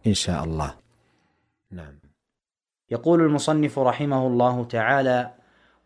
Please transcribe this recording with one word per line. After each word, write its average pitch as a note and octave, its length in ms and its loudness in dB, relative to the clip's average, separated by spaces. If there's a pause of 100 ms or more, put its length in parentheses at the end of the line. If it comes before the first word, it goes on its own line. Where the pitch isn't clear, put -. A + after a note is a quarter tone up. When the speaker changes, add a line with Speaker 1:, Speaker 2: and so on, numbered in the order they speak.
Speaker 1:
إن G#2 80 4
شاء D#2+ 300 -4
الله". D#2 300 -6 (1000)
نعم. D2 260 -18 (920)
Speaker 2:
يقول E3 300 2
المصنف D3 580 0
رحمه C3 480 0
الله B2 380 2
تعالى: B2 640 0 (560)